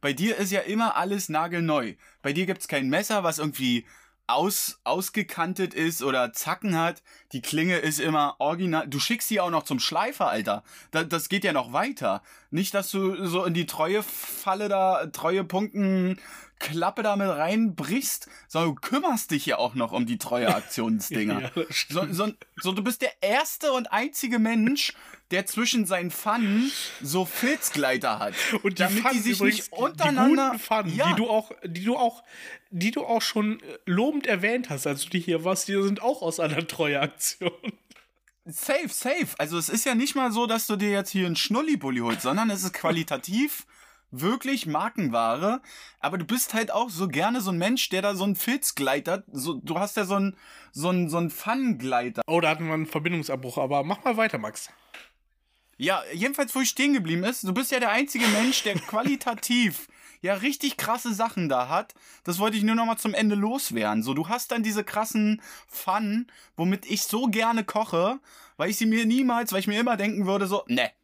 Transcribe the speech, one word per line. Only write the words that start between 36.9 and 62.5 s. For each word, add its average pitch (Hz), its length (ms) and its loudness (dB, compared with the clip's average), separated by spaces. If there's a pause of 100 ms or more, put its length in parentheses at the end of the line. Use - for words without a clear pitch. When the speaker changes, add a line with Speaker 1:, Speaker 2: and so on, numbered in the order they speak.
Speaker 1:
Safe, 277 440 -2
safe. 294 380 -2 (120)
Also 151 180 -2
es 165 120 -2
ist - 160 0
ja 262 100 2
nicht 269 200 2
mal 254 160 2
so, 233 160 2
dass 226 200 0
du 214 80 0
dir 208 160 2
jetzt 196 180 0
hier 190 160 2
einen 170 100 0
Schnullibulli 208 680 0
holst, 113 200 0
sondern 196 300 2
es 190 120 -2
ist 185 100 -4
qualitativ 170 960 -2
<laughs> - 420 -20
wirklich 240 520 -2
Markenware. 151 960 0 (380)
Aber 180 180 -2
du 165 80 -4
bist - 280 -2
halt 226 180 0
auch 233 180 0
so 185 180 -2
gerne 185 320 2
so 190 120 -2
ein 175 60 0
Mensch, 220 320 2
der 185 120 0
da 202 140 2
so 185 80 -2
einen 202 120 2
Filzgleiter, 165 960 0
so, 143 220 -4
du 139 260 -4
hast 202 160 -4
ja 208 100 0
so 196 100 0
einen, 196 200 0 (360)
so 156 180 -2
einen, 180 200 2
so 160 80 -2
einen 170 120 0
Pfannengleiter. 131 1000 -2
Speaker 2:
Oh, 165 140 4
da 156 80 4
hatten 160 160 -2
wir 160 80 -2
einen 156 140 -2
Verbindungsabbruch, 151 720 -4
aber 139 240 2
mach 185 200 -4
mal 240 140 0
weiter, 220 220 2
Max. 107 300 -10 (1080)
Speaker 1:
Ja, 165 260 0 (100)
jedenfalls, 247 420 -2
wo 269 60 0
ich 247 80 2
stehen 285 240 2
geblieben 170 300 0
ist, 240 200 -2
du 185 100 -2
bist 254 180 -2
ja 262 80 2
der 226 120 2
einzige 240 360 0
Mensch, 220 360 2
der 202 120 -2
Speaker 2:
<laughs> 165 40 0
Speaker 1:
qualitativ 240 1080 0 (340)
ja 190 140 0
richtig 277 420 -2
krasse 233 380 -2
Sachen 196 340 0
da 123 200 2
hat. 180 260 -2 (280)
Das 175 140 -2
wollte 214 180 2